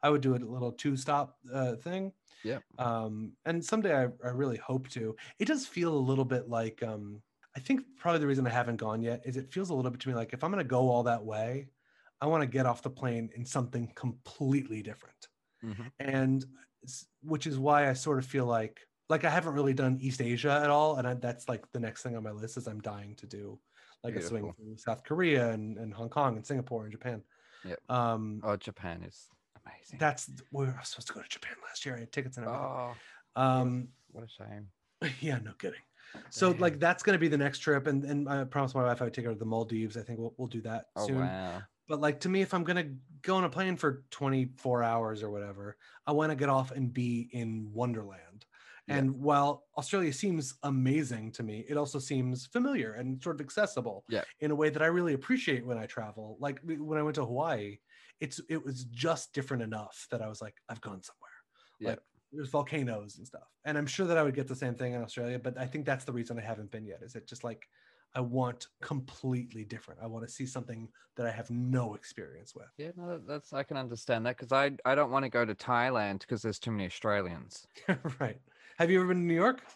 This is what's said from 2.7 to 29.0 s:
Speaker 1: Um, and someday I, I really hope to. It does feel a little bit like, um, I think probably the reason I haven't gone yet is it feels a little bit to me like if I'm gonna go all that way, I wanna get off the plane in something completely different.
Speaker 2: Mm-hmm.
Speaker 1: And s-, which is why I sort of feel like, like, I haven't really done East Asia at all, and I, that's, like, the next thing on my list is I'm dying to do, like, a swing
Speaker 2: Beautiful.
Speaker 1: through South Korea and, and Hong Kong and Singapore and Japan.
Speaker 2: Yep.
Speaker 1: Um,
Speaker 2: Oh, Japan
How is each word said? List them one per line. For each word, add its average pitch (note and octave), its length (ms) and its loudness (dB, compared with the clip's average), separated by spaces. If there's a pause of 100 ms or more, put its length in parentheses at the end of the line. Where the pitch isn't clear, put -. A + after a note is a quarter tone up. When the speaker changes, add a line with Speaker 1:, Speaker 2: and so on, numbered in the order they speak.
Speaker 1:
Um, A2 560 -2 (120)
and E3+ 180 0
someday G3+ 320 2
I, C3 80 6 (200)
I B2 60 -2
really B2 280 0
hope C3 320 -4
to. A2 260 -4 (220)
It G#3 80 2
does C#4+ 200 2
feel E3+ 280 0
a C#3+ 40 4
little C3 280 4
bit B2 220 0
like, A2+ 340 -2
um, G#2 400 -6 (340)
I C3+ 40 -8
think C4 220 0 (160)
probably E3+ 220 4
the D3 80 2
reason C3 180 4
I A#2+ 40 2
haven't A#2 260 2
gone A2 260 -2
yet A#2+ 240 -2
is B2+ 100 -4
it C3 160 -8
feels F#3 180 -2
a E3 40 0
little B2+ 160 2
bit A#2+ 120 -8
to C3+ 80 -4
me B2+ 40 0
like A2+ 200 -2
if B2+ 100 -4
I'm E3+ 80 0
gonna F#3+ 120 0
go B2+ 260 4
all A#2+ 140 4
that A#2+ 200 2
way, A2+ 460 -4 (500)
I C#3 60 0
wanna D#3 200 4
get B2+ 200 2
off A#2+ 160 2
the C3+ 80 -2
plane A#2 460 -2
in B2 100 -6
something B2 500 -2
completely B2+ 840 -2
different. - 460 -14 (340)
Speaker 2:
Mm-hmm. A2+ 260 -8 (100)
Speaker 1:
And C3+ 460 2 (400)
s-, - 220 -14 (160)
which D3+ 240 -2
is C#3 120 0
why D3 300 6
I C3 60 4
sort C3+ 240 2
of B2+ 80 -2
feel C3 200 2
like, A2 340 0 (280)
like, D#3+ 160 4
I D#3+ 60 6
haven't E3 240 2
really C#3 200 4
done C3 260 4
East C3 200 -2
Asia A#2+ 300 2 (120)
at D3 80 4
all, D3+ 260 6
and B2 120 0
I, B2 60 0
that's, A#2+ 340 -4
like, A#2 240 -4
the B2 80 -4
next A2 220 -4
thing A#2+ 140 -4
on A2+ 60 -6
my G#2+ 80 -6
list G#2+ 280 -8
is A2 100 -8
I'm G#2+ 120 -8
dying G#2 360 -10
to - 100 -18
do, G2+ 320 -12 (460)
like, A#2 120 -4
a F#2+ 40 -2
swing G2+ 300 -4
Speaker 2:
Beautiful. F2 60 -14
Speaker 1:
through A2 200 -14
South A2 280 -4
Korea D3+ 460 4
and, G#2+ 280 -4
and A2 160 -8
Hong A#2 160 -6
Kong C3 260 2
and G#2+ 100 -10
Singapore B2 380 -4
and G#2+ 80 -10
Japan. A2+ 320 -8 (400)
Speaker 2:
Yep. F2+ 240 -8
Speaker 1:
Um, A2 560 0
Speaker 2:
Oh, G#2 120 2
Japan F2 480 -8